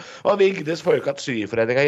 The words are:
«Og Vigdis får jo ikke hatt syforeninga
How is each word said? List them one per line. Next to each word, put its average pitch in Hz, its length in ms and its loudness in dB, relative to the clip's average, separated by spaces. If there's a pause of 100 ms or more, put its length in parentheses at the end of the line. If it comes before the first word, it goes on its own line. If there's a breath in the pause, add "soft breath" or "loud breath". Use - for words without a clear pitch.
(260 loud breath)
«Og 202 160 2
Vigdis 170 440 0
får 165 120 4
jo 120 60 -4
ikke 139 100 -2
hatt - 120 -12
syforeninga 113 640 0